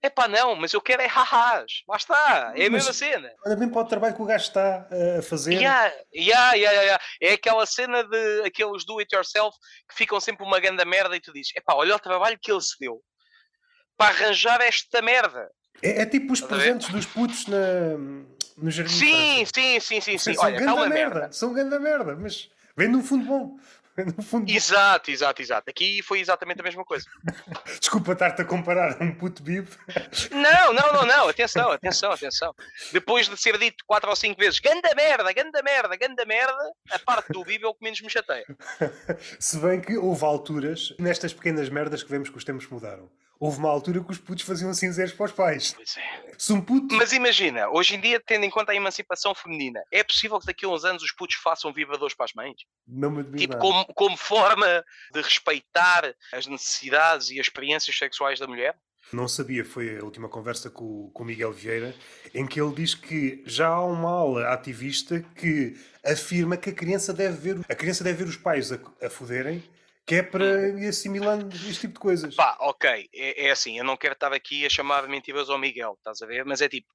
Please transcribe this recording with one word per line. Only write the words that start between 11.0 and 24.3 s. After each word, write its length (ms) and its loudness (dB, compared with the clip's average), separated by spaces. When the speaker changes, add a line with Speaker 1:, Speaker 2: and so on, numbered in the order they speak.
Speaker 1:
e 40 -4
tu 120 -2
dizes, 240 -2
"Epá, 180 0
olha 220 4
o 20 0
trabalho 420 0
que 120 0
ele 80 2
se 180 -6
deu 220 -8
para 180 8
arranjar 460 4
esta 400 2
merda." 500 2
Speaker 2:
É, 200 2
é 40 2
tipo 280 0
os 60 -2
Speaker 1:
Estás 120 -6
a 40 0
ver? 60 2
Speaker 2:
presentes 160 -8
dos 160 -4
putos 400 -4
na, 500 0
no 120 -2
jardim 220 -2
de 60 2
Speaker 1:
Sim, 420 4
Speaker 2:
infância. 220 0
Speaker 1:
sim, 180 4
sim, 220 -2
sim, 160 -2
sim. 160 -2
Speaker 2:
São 100 4
Speaker 1:
Olha, 100 2
tá 60 -2
Speaker 2:
ganda 140 4
Speaker 1:
uma 140 2
Speaker 2:
merda, 320 0
Speaker 1:
merda. 120 -8
Speaker 2:
são 220 -4
ganda 260 0
merda, 340 -2
mas 360 -12
vem 140 2
de 80 4
um 40 0
fundo 220 0
bom. 360 -4
<laughs> 60 -20
Vem 100 -2
de 120 -4
um 60 -10
fundo 220 -2